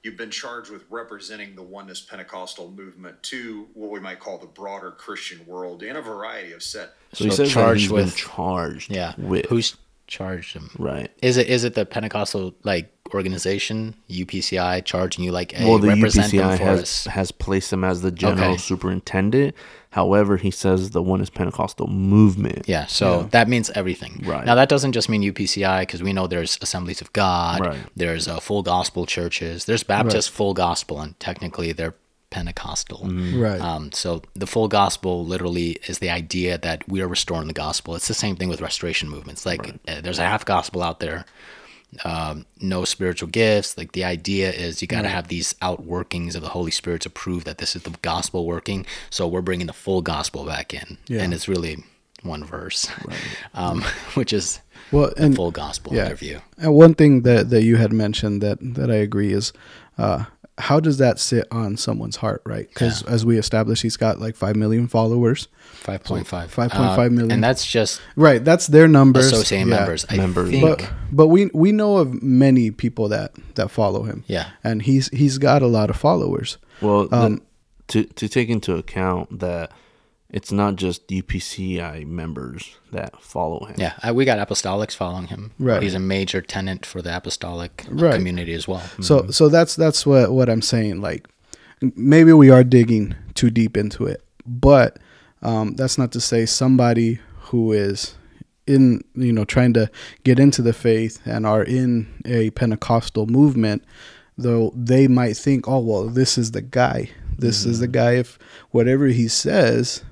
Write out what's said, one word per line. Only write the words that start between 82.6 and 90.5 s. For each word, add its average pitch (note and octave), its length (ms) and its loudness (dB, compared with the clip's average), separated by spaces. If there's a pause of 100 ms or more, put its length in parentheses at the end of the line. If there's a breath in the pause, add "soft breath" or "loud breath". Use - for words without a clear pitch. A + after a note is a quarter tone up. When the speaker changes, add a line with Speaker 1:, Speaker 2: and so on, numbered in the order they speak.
Speaker 2:
that - 300 -12
follow E2 420 -6
him. - 140 -16
Speaker 3:
Yeah, F2+ 160 -4 (100)
I, A#2 80 -2
we C3 140 2
got G#2 200 0
apostolics G2+ 480 -4
following F2+ 340 -8
him. G2+ 300 -12
Speaker 4:
Right. A#2+ 240 2
Speaker 3:
He's G2 120 -2
a F#2 60 -4
major F#2+ 420 -2
tenant F#2+ 440 -8
for - 160 -10
the E2+ 140 -6
apostolic F2 720 -10
Speaker 4:
Right. D3+ 240 2
Speaker 3:
community F2+ 400 -2
as E2 140 -8
well. F#2 160 -6 (160)
Speaker 4:
So, C3 220 4
Speaker 2:
Mm-hmm. G2 100 -6
Speaker 4:
so D#3 160 6
that's, E3 300 4
that's D#3 280 2
what, C3+ 280 6
what B2+ 160 4
I'm A2+ 120 0